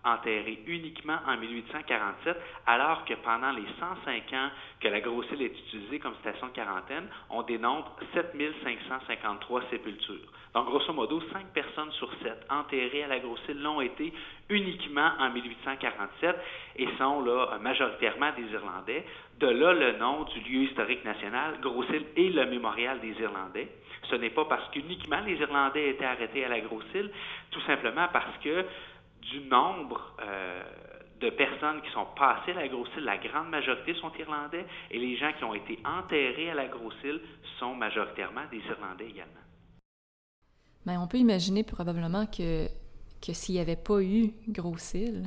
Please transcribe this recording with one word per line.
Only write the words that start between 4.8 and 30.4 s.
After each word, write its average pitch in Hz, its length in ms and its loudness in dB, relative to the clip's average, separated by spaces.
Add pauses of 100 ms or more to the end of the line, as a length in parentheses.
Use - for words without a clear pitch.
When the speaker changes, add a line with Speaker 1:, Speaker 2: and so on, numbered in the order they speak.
Speaker 1:
que 113 80 4
la 104 120 4
Grosse-Île 120 420 -2
est - 240 -2
utilisée 110 320 -8
comme 120 220 -6
station 110 260 -6
de 123 60 -10
quarantaine, 113 520 -4 (260)
on 117 120 -2
dénombre 117 540 0 (180)
sept 170 200 0
mille 151 180 0 (100)
cinq 143 160 -4 (100)
cent 131 180 -4
cinquante-trois 113 640 -2
sépultures. - 600 -6 (220)
Donc, 123 120 4
grosso 139 260 2
modo, 151 280 0 (120)
cinq 196 200 -8
personnes 151 400 -4
sur - 160 -4 (140)
sept 113 160 -4 (120)
enterrées 139 520 0
à 143 60 -4
la 131 100 2
Grosse-Île 127 420 -6
l'ont 151 200 0
été 151 320 -2 (360)
uniquement 151 680 2
en 127 140 4
mille 120 160 -4
huit 117 160 -10
cent 135 120 -2
quarante-sept 120 600 0 (400)
et 131 100 0 (120)
sont, 139 240 4
là, 120 380 4
majoritairement 123 760 2
des 117 160 -4
Irlandais. 101 520 -4 (360)
De 143 80 8
là, 143 260 8
le 123 240 6
nom 143 260 2
du - 240 -6
lieu 131 220 4
historique 123 340 0
national, 117 560 -2
Grosse-Île 131 540 0
et 185 160 6
le 135 180 6
mémorial 117 520 0
des 110 200 -6
Irlandais. 101 480 -4 (400)
Ce 131 60 4
n'est 117 160 2
pas 156 140 2
parce - 260 0
qu'uniquement 151 560 -2
les 185 80 0
Irlandais 143 560 4
étaient 135 140 -2
arrêtés 127 400 -2
à 127 40 -2
la 117 120 2
Grosse-Île, 113 500 -4 (400)
tout 156 160 -6
simplement 139 460 4
parce - 300 0
que 165 220 2 (680)
du 139 180 -6
nombre, 139 720 4
euh, 95 400 -6 (580)